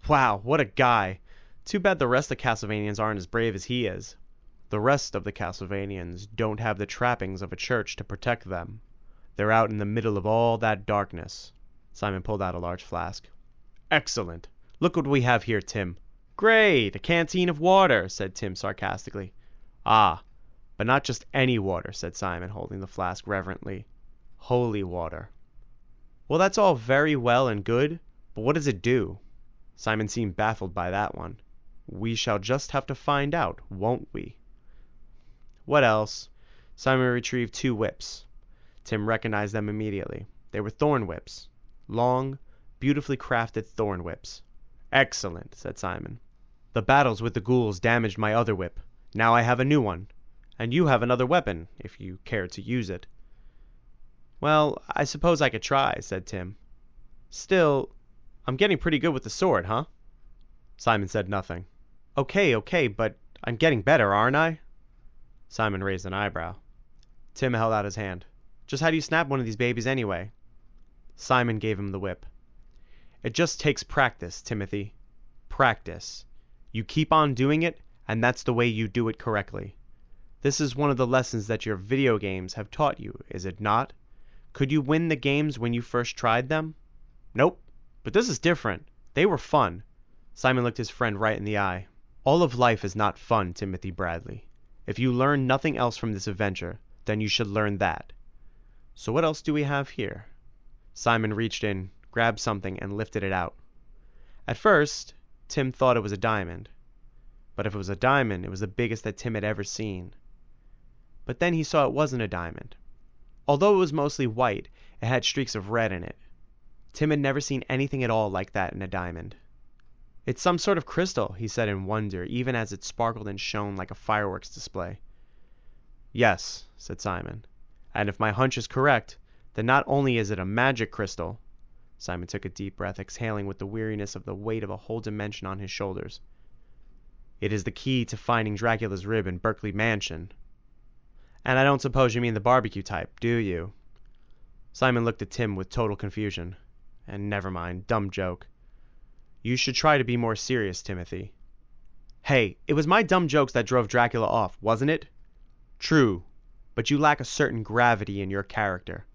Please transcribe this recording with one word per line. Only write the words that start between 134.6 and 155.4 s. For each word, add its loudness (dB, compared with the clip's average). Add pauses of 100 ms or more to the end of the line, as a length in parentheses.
of -8
a -8
whole -8
dimension -8
on -8
his -10
shoulders, -8 (1200)
"it -2
is -2
the -4
key -2
to -8
finding -2
Dracula's -2
rib 0
in -4
Berkeley -2
Mansion." -2 (1120)
"And 4
I 6
don't 4
suppose 4
you 0
mean 0
the -2
barbecue 4
type, -8
do 2
you?" -2 (1000)
Simon 2
looked -2
at -6
Tim -2
with -6
total -2
confusion. -6 (500)
"And -8
never -4
mind, -8
dumb -2
joke." -4 (960)
"You 0
should 0
try 6
to 2
be 0
more 0
serious, -2
Timothy." -10 (880)
"Hey, 2 (100)
it 2
was 2
my 6
dumb 4
jokes 4
that 2
drove 2
Dracula 2
off, 0
wasn't 2
it?" -2 (680)